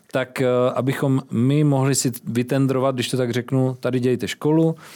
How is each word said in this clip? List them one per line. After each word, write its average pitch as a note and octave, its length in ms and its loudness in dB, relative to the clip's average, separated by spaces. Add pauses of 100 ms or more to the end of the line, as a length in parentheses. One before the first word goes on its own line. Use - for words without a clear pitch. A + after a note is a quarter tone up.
(120)
tak, C3 280 -4
eh, C3 60 2 (280)
abychom C3 560 0
my C3 340 2
mohli C#3 300 2
si B2+ 180 -2 (120)
vytendrovat, C3 720 0
když B2 160 -4
to C3 60 -2
tak B2 140 -2
řeknu, B2+ 500 -2
„Tady B2+ 200 -2
dělejte B2 280 0
školu, D#3+ 460 2 (220)